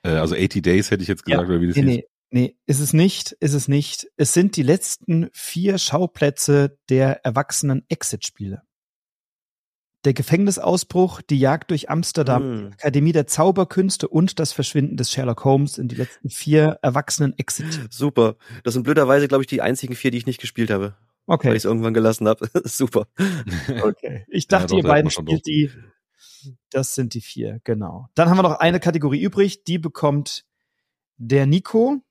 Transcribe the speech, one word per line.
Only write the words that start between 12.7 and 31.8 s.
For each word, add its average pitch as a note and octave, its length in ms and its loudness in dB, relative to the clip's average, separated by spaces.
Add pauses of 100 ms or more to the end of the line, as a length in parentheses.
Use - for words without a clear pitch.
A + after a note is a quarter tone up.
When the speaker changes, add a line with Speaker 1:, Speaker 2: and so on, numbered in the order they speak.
Speaker 2:
Akademie D3 380 2
der D#3 140 2
Zauberkünste F#3+ 840 0
und F3 320 2
das D#3 140 -2
Verschwinden C#3+ 440 -2
des B2 140 -2
Sherlock B2+ 320 -4
Holmes C#3 300 4
sind B2 180 -6
die A#2+ 40 -8
letzten B2+ 340 -8
vier D3+ 540 2
erwachsenen C#3 560 0
Exit. D#3 520 -8
Speaker 3:
Super. A#2+ 440 2 (280)
Das A#2+ 120 -4
sind B2 80 -2
blöderweise, C#3+ 440 4
glaub C#3 140 2
ich, C3 60 -4
die - 160 -2
einzigen B2 320 -4
vier, B2+ 160 -2
die A#2+ 80 -4
ich A2+ 80 -6
nicht B2 120 -6
gespielt A2+ 300 -4
habe. G2+ 260 -2 (300)
Speaker 2:
Okay. D#3 240 0
Speaker 3:
Weil A2+ 60 2
ich's G#2+ 100 -2
irgendwann A2+ 300 0
gelassen A2 320 2
hab. A2 120 2
<laughs> - 260 -4
Super. A#2+ 420 -2 (720)
Speaker 2:
Okay. - 480 -4
Ich - 140 -4
Speaker 1:
<laughs> - 80 -4
Ja, F#3+ 80 4
Speaker 2:
dachte, F3+ 80 -2
Speaker 1:
doch, F#3+ 100 0
Speaker 2:
ihr E3+ 60 2
Speaker 1:
da - 60 0
Speaker 2:
beiden D3+ 200 4
Speaker 1:
hätten D#3+ 160 -6
wir D#3+ 80 -2
schon D#3+ 80 -2
Speaker 2:
spielt D3+ 320 -2
Speaker 1:
drauf. A2+ 100 -20 (600)
Speaker 2:
die. C3+ 80 -18 (180)
Das C3+ 240 -4
sind B2 220 -6
die A#2 60 -8
vier, A2+ 420 -10
genau. G#2 500 -6
Dann E3 160 4
haben F3+ 80 6
wir F#3+ 60 4
noch D#3+ 160 2
eine E3+ 200 2
Kategorie D#3 440 0
übrig, G3 400 0
die E3+ 160 -4
bekommt D3 680 -4 (720)
der C3+ 300 2
Nico. A3+ 640 2